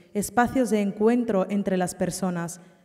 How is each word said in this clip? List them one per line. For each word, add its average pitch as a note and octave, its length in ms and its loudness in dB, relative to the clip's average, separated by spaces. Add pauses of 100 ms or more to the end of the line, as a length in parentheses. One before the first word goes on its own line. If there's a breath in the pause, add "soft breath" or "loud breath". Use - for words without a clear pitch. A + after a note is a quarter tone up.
(140 loud breath)
espacios A#3+ 560 0
de G#3+ 100 2
encuentro G#3 720 2
entre G3 260 0
las F3+ 180 -2
personas, F3 640 -4 (240 soft breath)